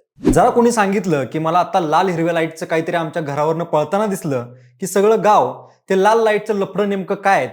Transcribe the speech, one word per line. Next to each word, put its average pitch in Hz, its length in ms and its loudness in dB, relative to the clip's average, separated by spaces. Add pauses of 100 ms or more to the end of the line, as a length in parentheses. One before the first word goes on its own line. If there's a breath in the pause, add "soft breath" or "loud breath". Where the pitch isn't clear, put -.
(300)
जरा 196 200 6
कोणी 240 220 2
सांगितलं 196 540 0
की, 156 140 -6
"मला 165 200 0
आता 175 200 0
लाल 170 300 0
हिरव्या 165 240 0
लाईटचं 165 320 -4
काहीतरी 170 300 -2
आमच्या 165 260 -4
घरावरनं 151 420 -2
पळताना 165 420 -2
दिसलं," 139 400 -4 (340 soft breath)
की 190 80 -8
सगळं 202 360 2
गाव 196 440 2 (220 loud breath)
ते 190 140 2
लाल 220 160 4
लाईटचं 214 340 0
लफडं 196 360 -4
नेमकं 196 260 -4
काय 190 380 0